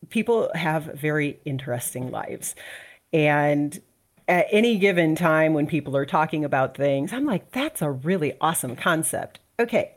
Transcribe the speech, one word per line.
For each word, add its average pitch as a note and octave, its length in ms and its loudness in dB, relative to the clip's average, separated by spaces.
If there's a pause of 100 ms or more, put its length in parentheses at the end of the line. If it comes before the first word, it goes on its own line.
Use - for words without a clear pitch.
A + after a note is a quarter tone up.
People A3+ 460 0
have D#3+ 300 -2
very D3+ 600 -2
interesting C3 640 -6
lives. - 440 -8 (580)
And D3 640 2 (500)
at F3 220 4
any A3 280 4
given F3 360 4
time D#3+ 380 4
when D3 140 2
people C#3 300 -2
are C#3 100 0
talking D#3 400 0
about C3+ 300 0
things, C#3 360 0
I'm C4 140 -2
like, G#3+ 240 -4
"That's C#4+ 320 -4
a D3+ 80 0
really D3 500 -2
awesome D3 340 -2
concept. - 640 -2 (220)
Okay, A#3 360 0